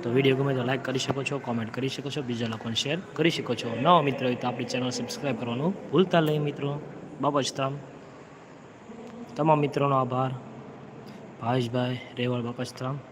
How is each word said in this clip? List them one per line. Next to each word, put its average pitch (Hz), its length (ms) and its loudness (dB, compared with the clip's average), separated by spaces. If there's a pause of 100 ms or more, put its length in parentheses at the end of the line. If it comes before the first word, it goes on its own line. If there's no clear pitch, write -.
તો 120 100 -2
વીડિયો 135 240 6
ગમે 139 180 2
તો 127 140 0
લાઈક 131 160 0
કરી 131 200 -2
શકો 135 220 0
છો, 143 120 -2
કોમેન્ટ 117 360 -2
કરી 131 200 -2
શકો 139 180 -6
છો, 151 160 -4
બીજા 117 240 -2
લોકોને 113 300 -4
શેર 147 140 0 (200)
કરી 160 180 6
શકો - 240 -2
છો. - 80 -4 (160)
નવા 170 240 10
મિત્રો 127 200 0
હોય 123 140 0
તો 123 60 0
આપણી 123 240 -4
ચેનલ 127 180 0
સબસ્ક્રાઈબ 120 520 -2
કરવાનું 123 300 0 (200)
ભૂલતા 175 300 6
નહીં 151 260 2
મિત્રો. 139 220 -2 (520)
બાપા 143 280 4
સીતારામ. 139 260 -2 (1600)
તમામ 151 300 6
મિત્રોનો 139 340 2
આભાર. 127 320 0 (1080)
ભાવેશભાઈ 123 600 0 (160)
રેવળ, 123 320 0
બાપા 123 220 -6
સીતારામ. 131 260 -6 (140)